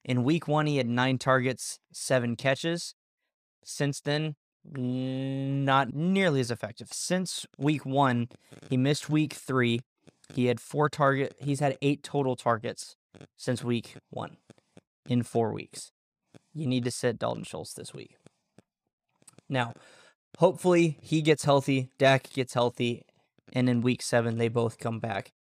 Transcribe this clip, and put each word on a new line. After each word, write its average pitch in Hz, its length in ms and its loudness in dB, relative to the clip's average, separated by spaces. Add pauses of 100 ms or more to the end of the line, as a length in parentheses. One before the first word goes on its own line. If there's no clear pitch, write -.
in 123 180 0
week 151 240 0
one, 151 200 2
he 147 100 0
had 123 120 0
nine 127 280 2
targets, 127 600 0 (120)
seven 120 460 -2
catches. 139 580 -2 (680)
Since - 380 -4
then, 151 320 -2 (420)
n-, 135 880 -4
not 135 300 4
nearly 175 460 2
as 120 100 -2
effective. 107 420 -8
Since - 540 -4 (100)
week 143 300 0
one, 131 420 2 (400)
he 131 80 0
missed 139 320 2
week 151 240 2
three. 120 480 0 (540)
He 123 120 2
had 120 140 0
four 147 300 -2
target, 135 480 0
he's 139 220 -2
had 139 200 0
eight 143 220 0
total 131 340 -2
targets 117 600 -4 (380)
since 120 300 -4
week 120 320 -4 (140)
one - 260 -12 (720)
in 123 140 2
four 113 320 -2
weeks. - 360 -14 (640)
You 156 140 -6
need 127 180 0
to 123 60 -2
sit 120 280 -2
Dalton 117 260 -4
Schultz - 280 -12
this - 220 -16
week. - 220 -18 (1300)
Now, 123 240 -2 (640)
hopefully 170 640 4
he 156 220 0
gets 151 220 4
healthy, 139 440 2 (100)
Dak 135 300 4
gets - 240 -6
healthy, 120 540 0 (480)
and 127 160 4
in 120 100 2
week 120 220 0
seven, 117 340 0
they 117 120 2
both 117 300 -2
come 113 220 -6
back 107 300 -6 (200)